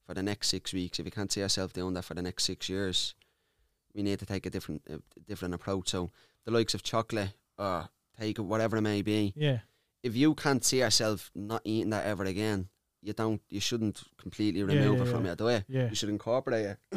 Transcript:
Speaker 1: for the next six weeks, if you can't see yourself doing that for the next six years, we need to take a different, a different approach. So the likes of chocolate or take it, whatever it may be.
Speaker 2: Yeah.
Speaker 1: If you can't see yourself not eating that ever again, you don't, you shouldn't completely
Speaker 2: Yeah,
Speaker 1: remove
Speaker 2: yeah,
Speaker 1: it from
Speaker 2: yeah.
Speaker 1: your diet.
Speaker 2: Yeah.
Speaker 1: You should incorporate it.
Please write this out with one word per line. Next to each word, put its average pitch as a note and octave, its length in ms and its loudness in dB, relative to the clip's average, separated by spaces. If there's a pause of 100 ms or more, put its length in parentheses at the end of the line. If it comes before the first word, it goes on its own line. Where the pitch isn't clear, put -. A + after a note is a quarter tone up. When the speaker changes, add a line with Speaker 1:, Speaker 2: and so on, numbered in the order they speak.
Speaker 1:
for F#2 80 -10
the F#2+ 80 -4
next G2+ 260 -2
six - 240 -2
weeks, F2+ 280 -2
if - 60 -6
you F2+ 40 -8
can't G2 220 -4
see G#2 80 0
yourself F#2+ 320 0
doing F#2 220 -2
that F2 100 -4
for E2 100 -10
the F2 80 -4
next F2+ 220 -2
six - 240 -4
years, F#2 460 -2 (800)
we G#2 80 -4
need G2+ 180 0
to G2 60 -8
take F#2+ 200 -4
a F2+ 40 -6
different, D#2 380 -6
a D#2 100 -8 (280)
different F2+ 280 -4
approach. F#2+ 340 -2
So F2+ 220 -2 (340)
the A2 80 -6
likes A#2 220 4
of G2+ 80 -6
chocolate A2 480 -2 (280)
or F#2 300 -2 (320)
take G#2+ 180 -2
it, A2+ 40 -2
whatever A2 340 2
it A2 60 4
may G#2 200 2
be. G#2 320 2
Speaker 2:
Yeah. C#3+ 260 0 (420)
Speaker 1:
If A#2+ 120 -2
you D3 200 6
can't C#3 300 2
see C3 160 4
yourself A2 540 2
not G#2+ 300 -4
eating G#2+ 260 0
that G2+ 140 0
ever G2 200 -2
again, F#2+ 440 0 (340)
you G#2 120 -6
don't, A2 260 0 (100)
you G2 100 -4
shouldn't A2+ 420 0 (140)
completely G2+ 440 -2
Speaker 2:
Yeah, G2+ 60 0
Speaker 1:
remove C3+ 320 6
Speaker 2:
yeah, B2 60 2
Speaker 1:
it B2 60 2
from A#2 140 0
Speaker 2:
yeah. - 60 0
Speaker 1:
your E2+ 60 -4
diet. A2 320 2
Speaker 2:
Yeah. C3 200 0
Speaker 1:
You A2 60 -4
should G#2 140 -2
incorporate A2+ 580 0
it. G2+ 120 -6 (180)